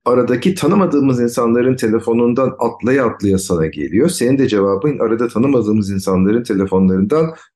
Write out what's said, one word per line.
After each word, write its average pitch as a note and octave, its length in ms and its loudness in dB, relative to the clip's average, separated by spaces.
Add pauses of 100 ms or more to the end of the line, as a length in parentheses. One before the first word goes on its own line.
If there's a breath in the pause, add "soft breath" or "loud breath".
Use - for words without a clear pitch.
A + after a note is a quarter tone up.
aradaki B2 500 0
tanımadığımız C#3+ 640 2
insanların A#2+ 560 0
telefonundan A#2+ 840 0
atlaya B2 480 0
atlaya G2+ 320 0
sana E2 280 -2
geliyor. D#2 420 -2
Senin C3+ 300 0
de C3 100 2
cevabın G2 500 0
arada A#2 300 -2
tanımadığımız A2 600 0
insanların G2 520 0
telefonlarından G2 920 0 (220 loud breath)